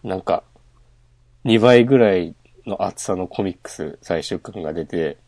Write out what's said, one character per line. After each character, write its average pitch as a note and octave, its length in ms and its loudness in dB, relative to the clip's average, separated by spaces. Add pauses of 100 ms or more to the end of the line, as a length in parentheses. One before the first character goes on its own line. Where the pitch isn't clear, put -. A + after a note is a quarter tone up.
な F#2+ 140 -8
ん F2+ 40 -10
か、 - 220 -2 (1000)
二 A2+ 140 4
倍 A#2+ 280 6
ぐ C3+ 120 4
ら G#2 180 4
い E2+ 200 -4 (300)
の G2 180 -6
厚 - 220 -8
さ G2 100 -2
の F2+ 120 -6
コ - 160 -6
ミ F#2+ 100 -4
ッ - 80 -18
ク - 100 -18
ス D2+ 300 -10
最 D#2+ 220 -4
終 - 160 -8
巻 G2 220 -14
が D#2 120 -6
出 D#2+ 120 -8
て、 D#2+ 320 -6 (100)